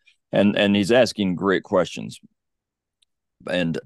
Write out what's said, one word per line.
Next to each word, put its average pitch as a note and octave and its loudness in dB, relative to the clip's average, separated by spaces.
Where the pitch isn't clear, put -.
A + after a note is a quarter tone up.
And, G2+ 2
and G2+ 2
he's G2+ 0
asking G#2 2
great F#2 0
questions. E2 -4
And, E2 -4